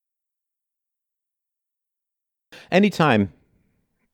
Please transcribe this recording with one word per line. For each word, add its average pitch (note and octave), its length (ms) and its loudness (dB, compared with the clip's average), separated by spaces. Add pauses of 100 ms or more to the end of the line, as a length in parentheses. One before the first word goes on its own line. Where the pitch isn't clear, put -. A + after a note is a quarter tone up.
(2750)
Anytime D#3+ 640 0 (800)